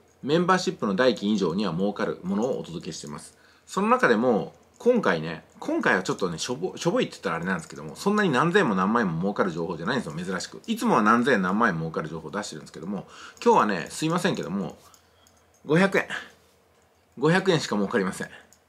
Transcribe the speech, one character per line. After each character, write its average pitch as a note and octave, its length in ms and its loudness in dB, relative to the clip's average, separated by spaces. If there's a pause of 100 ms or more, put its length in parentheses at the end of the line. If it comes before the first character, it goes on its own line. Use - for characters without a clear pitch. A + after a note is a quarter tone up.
(220)
メ C#3+ 160 2
ン F3 80 2
バ F#3 120 4
ー - 20 -
シ F#3 100 -4
ッ D#3+ 80 -4
プ - 80 -4
の G2+ 80 0
代 B2 220 4
金 G2+ 160 0
以 G#2+ 80 2
上 F2 160 0
に G#2+ 100 -2
は F2 80 -2
儲 G2 200 -2
か A2 120 -4
る - 160 -4
も F#3 140 -4
の A2 100 0
を C3+ 140 -2
お E3 40 -8
届 E3 220 -12
け - 60 -8
し - 100 -12
て - 60 -12
ま D2 100 -10
す。 - 180 -20 (300)
そ - 160 -4
の G#3 60 0
中 A#3+ 200 4
で A#2+ 80 6
も、 A2 380 2 (240)
今 A#3 240 2
回 F#2 180 2
ね、 E2 240 -8 (160)
今 D#4 220 -4
回 C3 140 2
は F#2+ 80 0
ち C#3+ 80 -2
ょ - 20 -2
っ - 40 -8
と F#2 120 -2
ね、 D#2+ 80 -8
し - 140 -6
ょ B2 40 -6
ぼ-、 D#3+ 220 -8
し - 80 -6
ょ E3+ 60 2
ぼ B3 100 2
い G3 40 0
っ - 20 -2
て - 60 -14
言 - 80 -18
っ - 20 -6
た - 80 -2
ら E3 60 -2
あ - 20 -8
れ E3+ 60 -6
な F#3+ 100 -2
ん - 20 -2
で D#3+ 60 -10
す - 60 -18
け - 60 -16
ど C#3 80 -12
も、 D3+ 120 -12
そ - 160 -2
ん G#3 40 2
な G#3 60 2
に G3 80 2
何 D3 240 2
千 F3+ 160 4
も G2+ 60 2
何 F#2+ 180 2
万 A#2+ 80 4
円 F2+ 140 0
も D#2+ 40 -4
儲 G2 140 -2
か B2 120 0
る G2 40 -2
情 E2 160 -4
報 E2+ 120 -6
じ D#2 40 -10
ゃ E2+ 60 -8
な A#2+ 60 -2
い - 20 -2
ん B2+ 60 -2
で - 20 -4
す D#2 120 -10
よ、 - 0 -
珍 F#2+ 240 -6
し - 60 -8
く。 - 220 -16
い A3+ 80 -2
つ A#3+ 100 -4
も G#3+ 80 4
は B2+ 80 6
何 A#2 240 4
千 C3+ 80 4
円 G2+ 80 4
何 F#2 160 0
万 A#2 120 4
円 E2 100 0
儲 D#2+ 100 -4
か D#2+ 140 -6
る D#2+ 60 -10
情 E2 100 -10
報 D#2 80 -12
を D2 40 -14
出 G2+ 120 -6
し - 60 -12
て D#2+ 60 -12
る D2+ 60 -14
ん - 40 -18
で - 20 -18
す - 40 -20
け C2+ 100 -16
ど D#2+ 40 -12
も、 F#2+ 220 -8 (360)
今 A#3 120 6
日 - 20 6
は A#2+ 80 4
ね、 F2 240 -2
す - 160 -6
い D#3 40 0
ま E3+ 100 0
せ F3 100 0
ん C3 60 -2
け F2 80 -4
ど D2+ 80 -8
も、 F#2 260 -6 (880)
五 D3 100 2
百 F#3+ 220 4
円。 - 80 0 (1080)
五 D3 140 2
百 F#3 220 4
円 D3+ 80 4
し - 80 -6
か - 80 -4
儲 G2+ 140 0
か A#2 100 0
り F#2 60 0
ま F#2+ 60 -2
せ - 120 -8
ん。 - 60 -10 (400)